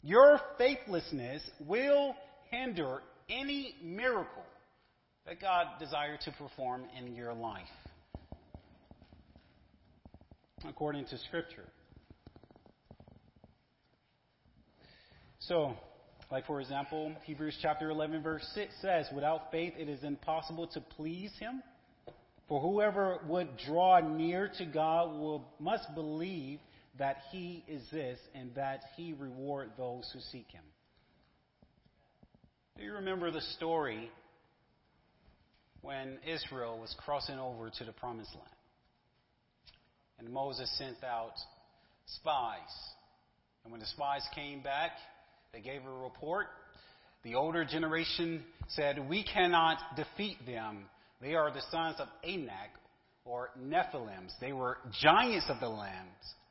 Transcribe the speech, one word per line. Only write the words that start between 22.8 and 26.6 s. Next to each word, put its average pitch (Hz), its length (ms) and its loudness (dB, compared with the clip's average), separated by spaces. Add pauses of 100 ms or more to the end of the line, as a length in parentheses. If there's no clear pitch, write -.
would 160 380 0
draw 180 340 10
near 165 580 2
to 180 80 -4
God 160 540 2
will, 151 260 -4 (140)
must 175 340 -2
believe 156 680 -4 (360)